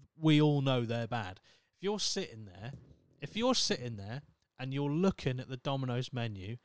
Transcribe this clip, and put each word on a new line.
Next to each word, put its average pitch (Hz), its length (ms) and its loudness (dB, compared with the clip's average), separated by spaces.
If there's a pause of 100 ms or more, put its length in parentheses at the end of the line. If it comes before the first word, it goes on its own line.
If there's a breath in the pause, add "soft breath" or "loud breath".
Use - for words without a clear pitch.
(180)
we 156 240 6
all 147 200 6
know 131 220 2
they're 117 240 -2
bad. 104 320 -6 (380 soft breath)
If - 60 -12
you're 202 160 -2
sitting 113 460 -4
there, 95 280 -12 (480)
if - 160 -10
you're 240 180 4
sitting 123 400 0
there 107 280 -8 (360)
and 131 140 -4
you're 143 180 0
looking 151 480 2
at - 80 -10
the 131 100 -8
Domino's 127 540 -2
menu 113 540 -6